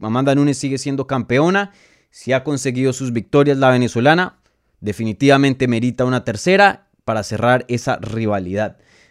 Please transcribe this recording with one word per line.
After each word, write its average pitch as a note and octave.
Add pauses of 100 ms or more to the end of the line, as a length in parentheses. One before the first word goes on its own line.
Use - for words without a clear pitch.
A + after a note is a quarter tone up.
Amanda C3
Nunes C#3+
sigue C3+
siendo C3+
campeona, D#3+ (400)
si -
ha C3
conseguido C3
sus B2+
victorias C#3
la C3
venezolana, B2+ (400)
definitivamente C3
merita A#2+
una B2+
tercera F#3+ (160)
para A2
cerrar A#2
esa A#2+
rivalidad. G2+ (320)